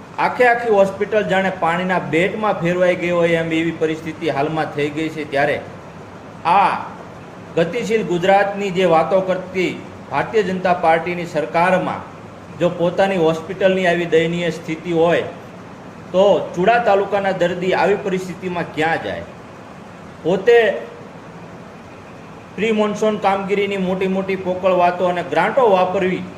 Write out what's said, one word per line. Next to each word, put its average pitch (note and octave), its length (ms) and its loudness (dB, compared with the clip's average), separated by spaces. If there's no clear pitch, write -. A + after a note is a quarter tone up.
આખે B3 260 4
આખી A#3 200 2
હોસ્પિટલ G3+ 540 2
જાણે F#3+ 280 0
પાણીના F3+ 480 0
બેટમાં F3+ 540 0
ફેરવાઈ F3 440 2
ગઈ F3 140 -2
હોય E3+ 180 4
એમ E3 240 0
એવી E3 180 2
પરિસ્થિતિ D#3+ 580 -4
હાલમાં D3 460 -2
થઈ D3 140 0
ગઈ D#3 200 -4
છે. D3+ 220 -8
ત્યારે C#3 300 -2
આ F3 320 4
ગતિશીલ G#3 460 0
ગુજરાતની G3 680 2
જે F#3 140 2
વાતો E3+ 360 4
કરતી F3+ 600 -2
ભારતીય E3 320 0
જનતા F#3 300 0
પાર્ટીની E3+ 540 2
સરકારમાં D#3 720 0
જો E3 100 2
પોતાની F3 480 0
હોસ્પિટલની F#3 680 2
આવી F3 180 2
દયનીય E3 460 2
સ્થિતિ E3 420 -6
હોય E3 320 4
તો F#3+ 440 4
ચુડા G#3+ 220 4
તાલુકાના G3 520 2
દર્દી F3 420 0
આવી E3 220 4
પરિસ્થિતિમાં F3+ 680 -4
ક્યાં D#3 300 0
જાય? F2 180 -6
પોતે G#3+ 600 2
પ્રી A3 180 0
મોન્સૂન G#3+ 440 2
કામગીરીની G3 600 0
મોટી F#3+ 320 0
મોટી F#3+ 280 -2
પોકળ F#3 360 0
વાતો F3+ 320 2
અને F3 180 0
ગ્રાન્ટો G#3 480 2
વાપરવી F#3 520 2